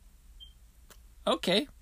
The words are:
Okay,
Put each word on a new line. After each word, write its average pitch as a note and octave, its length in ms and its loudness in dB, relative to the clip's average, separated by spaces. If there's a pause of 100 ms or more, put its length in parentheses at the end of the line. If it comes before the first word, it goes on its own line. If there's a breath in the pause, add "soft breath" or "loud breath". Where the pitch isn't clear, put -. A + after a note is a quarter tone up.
(1300)
Okay, G#3+ 400 0 (160)